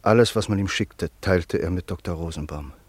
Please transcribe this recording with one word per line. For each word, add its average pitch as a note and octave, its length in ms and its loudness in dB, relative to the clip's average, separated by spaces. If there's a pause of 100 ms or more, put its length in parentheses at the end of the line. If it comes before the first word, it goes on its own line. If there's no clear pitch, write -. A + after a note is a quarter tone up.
Alles, A2+ 320 6
was G#2+ 140 -2
man G2+ 100 0
ihm G2 80 0
schickte, - 420 -4 (120)
teilte F#2 380 0
er E2+ 120 -2
mit F2+ 220 -4
Doktor F2 240 -8
Rosenbaum. D2 560 -10 (160)